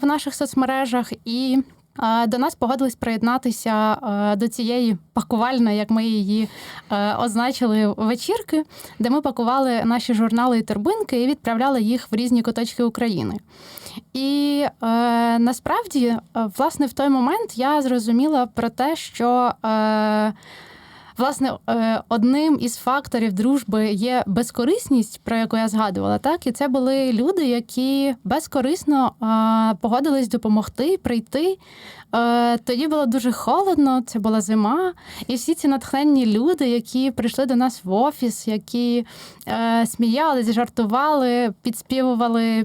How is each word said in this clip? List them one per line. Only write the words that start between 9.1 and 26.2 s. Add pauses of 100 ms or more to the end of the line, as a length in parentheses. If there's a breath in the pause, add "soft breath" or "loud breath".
ми
пакували
наші
журнали
і
торбинки
і
відправляли
їх
в
різні
куточки
України. (760 loud breath)
І, (180)
е,
насправді,
е, (380)
власне,
в
той
момент
я
зрозуміла
про
те,
що, (120)
е, (840 loud breath)
власне, (160)
е,
одним
із
факторів
дружби
є
безкорисність,
про
яку
я
згадувала,
так?